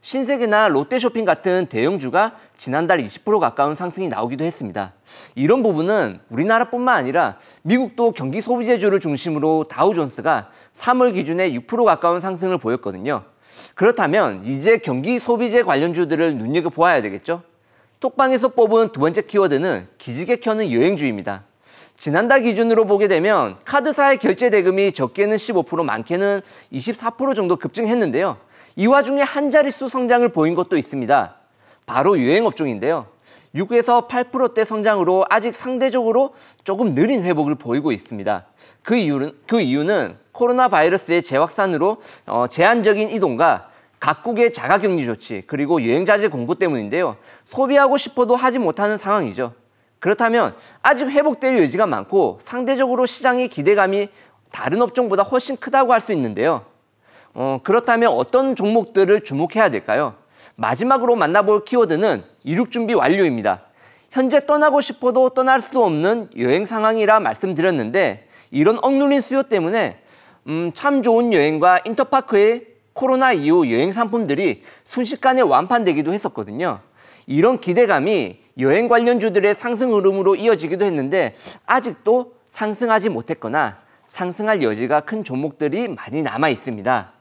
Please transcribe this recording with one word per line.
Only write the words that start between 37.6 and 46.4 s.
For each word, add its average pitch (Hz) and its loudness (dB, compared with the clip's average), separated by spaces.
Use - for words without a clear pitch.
있습니다. 101 -6
그 240 0
이유는, 151 -2
그 226 0
이유는 143 -2
코로나 247 2
바이러스의 170 2
재확산으로, 170 -2
어, 120 -2
제한적인 214 2
이동과 156 0
각국의 233 0
자가격리 180 0
조치, 110 -8
그리고 143 0
여행자재 175 2
공고 139 -4